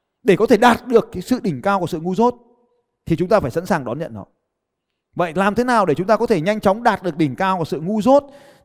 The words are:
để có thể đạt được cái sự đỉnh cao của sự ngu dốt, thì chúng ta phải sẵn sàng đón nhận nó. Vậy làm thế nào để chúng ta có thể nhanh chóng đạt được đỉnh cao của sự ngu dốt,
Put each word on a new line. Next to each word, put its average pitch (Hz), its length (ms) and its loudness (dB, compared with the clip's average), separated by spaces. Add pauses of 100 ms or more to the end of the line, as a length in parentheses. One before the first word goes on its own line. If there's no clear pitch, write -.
(220)
để 180 140 4
có 226 100 0
thể 233 100 6
đạt 233 300 2
được 233 260 2
cái 180 100 -10
sự 254 200 -2
đỉnh 143 200 -4
cao 196 180 0
của 170 60 -4
sự 160 140 -6
ngu 180 140 -4
dốt, 240 200 2 (720)
thì 165 100 0
chúng 175 120 -4
ta 185 120 4
phải 131 100 -4
sẵn 170 160 -6
sàng 160 180 -2
đón 120 140 -6
nhận 135 160 -10
nó. 98 100 -14 (920)
Vậy 165 200 -4
làm 190 200 0
thế 240 100 0
nào 233 220 2
để 151 80 2
chúng 185 120 -6
ta 214 100 2
có 226 100 -2
thể 196 140 0
nhanh 208 200 -2
chóng 208 220 0
đạt 220 200 0
được 170 140 -6
đỉnh 143 200 0
cao 190 220 -2
của 165 60 -4
sự 147 160 -6
ngu 202 220 -4
dốt, 277 220 4 (400)